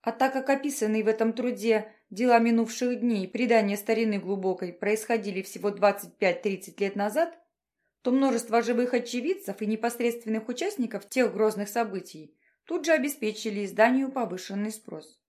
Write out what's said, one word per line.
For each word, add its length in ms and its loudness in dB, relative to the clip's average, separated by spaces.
А 120 -4
так 220 2
как 160 -2
описанные 520 0
в 60 4
этом 240 2
труде 600 0
дела 280 6
минувших 640 2
дней, 260 0
предания 500 2
старины 420 0
глубокой, 540 -4
происходили 720 -2
всего 280 -4
двадцать 480 0
пять-тридцать 640 -2
лет 140 -2
назад, 440 0
то 100 2
множество 500 2
живых 320 2
очевидцев 680 -2
и 40 -2
непосредственных 840 -2
участников 600 -4
тех 240 0
грозных 380 0
событий 680 -6
тут 180 -4
же 80 4
обеспечили 720 -2
изданию 480 4
повышенный 600 -6
спрос. 560 -16